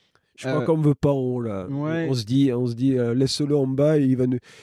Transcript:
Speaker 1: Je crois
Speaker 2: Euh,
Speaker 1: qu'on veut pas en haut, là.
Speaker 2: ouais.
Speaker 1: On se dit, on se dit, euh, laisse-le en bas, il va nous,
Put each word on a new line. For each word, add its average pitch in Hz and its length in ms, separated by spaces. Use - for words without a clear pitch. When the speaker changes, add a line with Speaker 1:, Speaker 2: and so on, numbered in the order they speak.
Speaker 1:
Je - 120
crois 135 140
Speaker 2:
Euh, 117 40
Speaker 1:
qu'on 165 100
veut 147 180
pas 143 180
en 139 60
haut, 123 220
là. 101 280
Speaker 2:
ouais. 156 420
Speaker 1:
On 135 40
se 117 100
dit, 131 280
on 123 140
se 120 80
dit, 131 240
euh, 117 160
laisse-le 143 420
en 139 100
bas, 143 320
il 131 180
va 127 100
nous, 127 120